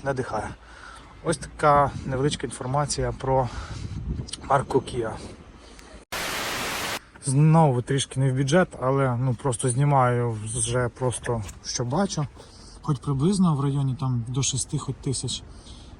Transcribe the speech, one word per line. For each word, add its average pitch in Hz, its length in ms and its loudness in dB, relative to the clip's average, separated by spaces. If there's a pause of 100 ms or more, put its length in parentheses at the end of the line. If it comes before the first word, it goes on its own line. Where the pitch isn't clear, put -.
надихає". 110 440 -4 (760)
Ось 160 120 0
така 143 540 4 (160)
невеличка 139 400 -2
інформація 127 680 -2
про 131 360 0 (1000)
марку 135 300 2
Kia. 120 320 -4 (2250)
Знову 147 560 6
трішки 135 380 -2
не 135 120 4
в - 20 0
бюджет, 143 340 4 (120)
але, 131 360 2
ну, 127 180 2
просто 131 340 -2
знімаю 123 760 4
вже 120 440 -2
просто, 120 540 -4 (220)
що - 200 -4
бачу. 151 420 -2 (580)
Хоч 147 140 0
приблизно 165 560 2
в 135 60 0
районі 135 400 0
там 127 280 0
до 127 140 -2
шести - 360 -2
хоч 131 160 -6 (100)
тисяч. - 380 -4 (580)